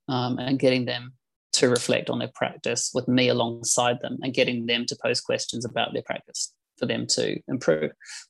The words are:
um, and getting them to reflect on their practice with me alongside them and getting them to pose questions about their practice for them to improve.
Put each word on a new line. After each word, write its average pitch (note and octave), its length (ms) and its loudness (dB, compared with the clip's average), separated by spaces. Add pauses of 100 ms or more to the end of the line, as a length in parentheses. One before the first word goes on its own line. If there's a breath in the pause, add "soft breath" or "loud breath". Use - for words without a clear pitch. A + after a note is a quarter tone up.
um, B2+ 300 0
and C3 200 0
getting B2+ 280 4
them B2 260 -6 (420)
to C3 140 6
reflect B2 400 2
on B2 100 -2
their A#2+ 160 -4
practice - 600 -4
with B2+ 140 -2
me B2+ 200 4
alongside A#2+ 720 2
them A#2+ 220 -6
and C3 100 -4
getting B2 340 2
them A#2+ 200 0
to - 160 -6
pose B2 180 0
questions - 440 -2
about A2+ 280 -2
their A#2 100 -4
practice - 500 -8 (260)
for - 80 0
them A#2 220 -2
to A2 400 0
improve. C#3 420 2 (400 loud breath)